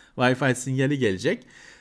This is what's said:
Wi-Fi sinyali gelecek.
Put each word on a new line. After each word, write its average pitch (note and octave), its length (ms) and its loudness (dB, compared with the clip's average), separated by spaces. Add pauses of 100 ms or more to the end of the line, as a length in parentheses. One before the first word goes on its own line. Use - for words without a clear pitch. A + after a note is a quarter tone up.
(180)
Wi-Fi B2+ 380 2
sinyali C3+ 440 -2
gelecek. A#2 440 0 (380)